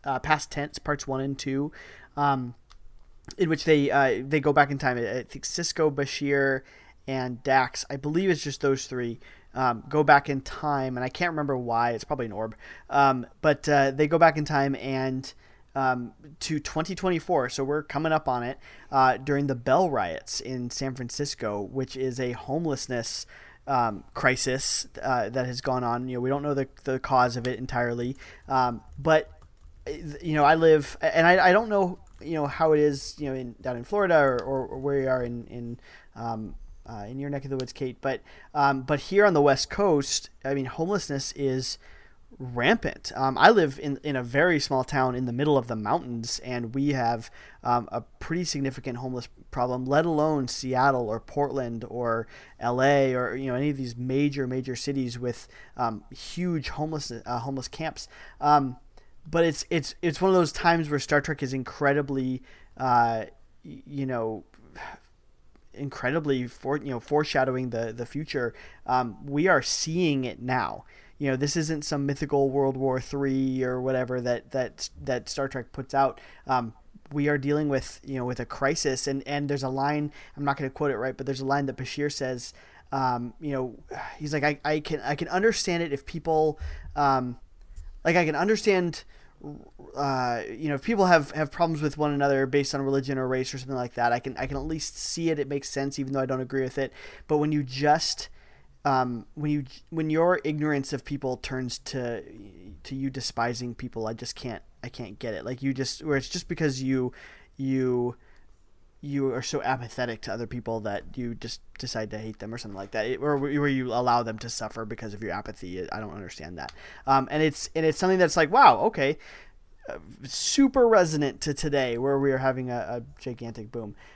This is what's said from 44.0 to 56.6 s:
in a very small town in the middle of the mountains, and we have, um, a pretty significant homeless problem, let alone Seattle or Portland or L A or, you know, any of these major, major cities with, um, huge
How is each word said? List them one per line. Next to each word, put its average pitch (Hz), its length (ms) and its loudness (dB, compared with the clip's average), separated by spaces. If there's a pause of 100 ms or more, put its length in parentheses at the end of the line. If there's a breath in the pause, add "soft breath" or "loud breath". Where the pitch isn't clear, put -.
in 147 120 -2
a 127 80 -2
very 143 360 4
small 131 240 0
town 131 300 0
in 127 120 -2
the 120 80 -2
middle 143 220 4
of 120 120 2
the 120 80 -4
mountains, 117 640 -2
and 120 340 -6
we 139 200 0
have, 117 360 0 (340 loud breath)
um, 123 280 2
a 117 100 -4
pretty - 420 -6
significant 135 540 -4
homeless 127 300 -6 (240)
problem, 127 340 -2
let 143 200 4
alone 151 420 2
Seattle 127 600 2
or 110 100 -2
Portland 123 680 -4
or 113 380 -2 (340 loud breath)
L 120 220 0
A 135 320 6
or, 123 220 -2
you 135 120 -6
know, 123 80 -2
any 139 140 0
of 139 80 -2
these 123 180 -6
major, 135 520 0
major 127 280 -4
cities 127 440 -4
with, 123 280 -6 (300 loud breath)
um, 117 340 -2
huge 170 580 -4